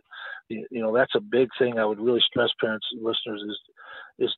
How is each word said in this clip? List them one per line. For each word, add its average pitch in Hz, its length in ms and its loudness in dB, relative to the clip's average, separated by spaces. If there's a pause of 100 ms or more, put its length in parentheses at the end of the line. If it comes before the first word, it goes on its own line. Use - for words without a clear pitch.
(480)
you, 110 240 -8
you 120 100 -4
know, 110 100 0
that's 127 220 4
a 117 60 4
big 117 300 2 (100)
thing. 120 180 2
I 110 80 4
would 107 140 0
really 117 260 4
stress 117 240 2 (100)
parents 110 320 -2
and 117 120 -10
listeners 110 440 -4
is, 104 120 -8 (580)
is 123 200 0